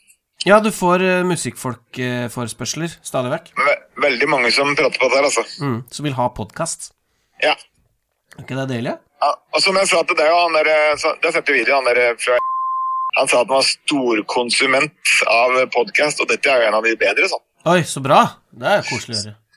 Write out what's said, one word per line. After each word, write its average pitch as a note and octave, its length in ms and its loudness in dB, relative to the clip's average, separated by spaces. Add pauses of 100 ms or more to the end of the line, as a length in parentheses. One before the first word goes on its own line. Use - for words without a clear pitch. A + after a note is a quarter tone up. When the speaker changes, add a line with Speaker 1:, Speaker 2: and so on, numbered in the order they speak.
(400)
Speaker 1:
Ja, G#3 200 6
du G#3+ 100 0
får, F3+ 320 2
eh, F3+ 200 2
musikkfolk, C3+ 720 -6
eh, B2 340 -4
forespørsler, B2 680 -8
stadig C3 340 -4
vekk. - 220 -8
Speaker 2:
Ve-, - 240 0 (180)
veldig C#3 340 0
mange B2 220 0
som C#3+ 220 0
prater C3+ 260 0
på C3 80 2
det C3 120 2
her, C#3+ 100 2
altså. - 160 -2 (100)
Speaker 1:
Mm, C3 300 -4
som C#3+ 200 -10
vil C3 120 -4
ha B2 100 0
podcast. - 600 -10 (500)
Speaker 2:
Ja. D3+ 140 0
Ja. - 20 -4 (760)
Speaker 1:
Er - 120 -20
ikke C3 100 -10
det C3+ 140 -4
deilig? B2+ 240 -6 (220)
Speaker 2:
Ja, - 180 0 (140)
og - 160 -2
som G3 120 0
jeg G3 160 2
sa F3 120 2
til E3+ 120 -2
deg, D#3 160 2
og F3 140 4
han E3 100 0
der, D#3 160 2
eh, D3+ 240 4
så, D3+ 220 -2
der E3 180 0
sendte D3+ 200 0
video, B2+ 200 2
han C3 140 0
der, A#2+ 100 2
eh, A#2+ 180 2
fra, B2 200 0 (760)
han C#3 140 0
sa C3+ 140 2
at A#2 80 0
han C3+ 80 0
var C3+ 100 2
storkonsument B2+ 1500 -2 (100)
av B2+ 320 4 (140)
podcast, C3 500 0
og B2 100 -2
dette A2+ 160 -2
er C3 160 4
jo A2 60 4
en G#2+ 100 2
av A2 80 0
de A2+ 80 2
bedre, A#2 320 2
sånn. - 160 -6 (220)
Speaker 1:
Oi, F3 180 4
så C#3 200 -6
bra! D3 180 6 (280)
Det B2 200 -8
er G3 180 2
koselig A#2+ 300 -6
å G#2 60 -4
høre. G#2+ 140 -16 (200)